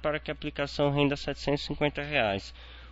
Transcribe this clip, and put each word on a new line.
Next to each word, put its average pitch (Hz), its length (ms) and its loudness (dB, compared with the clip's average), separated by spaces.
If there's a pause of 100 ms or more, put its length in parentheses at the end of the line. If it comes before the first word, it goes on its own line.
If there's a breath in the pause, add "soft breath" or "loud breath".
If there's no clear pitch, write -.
para 151 180 0
que - 100 -10
a 151 40 -4
aplicação 143 560 0
renda 143 260 4
setecentos 143 460 -2
e - 40 -8
cinquenta 147 360 0
reais. 117 500 2 (400 loud breath)